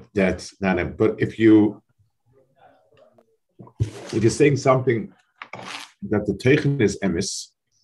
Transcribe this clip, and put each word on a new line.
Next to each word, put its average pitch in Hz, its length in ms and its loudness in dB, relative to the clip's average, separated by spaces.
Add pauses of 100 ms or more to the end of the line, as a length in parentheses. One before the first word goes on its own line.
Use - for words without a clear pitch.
(140)
that's 95 460 -4
not 92 180 0
a, 87 60 -4
but 107 360 -2
if - 180 -6
you, 107 440 4 (2000)
if - 420 -8
you're 110 80 4
saying 147 260 2
something 120 560 0 (960)
that 104 180 -2
the 101 80 -2
Teichen 139 460 0
is 98 220 0
emes, 90 460 -4 (360)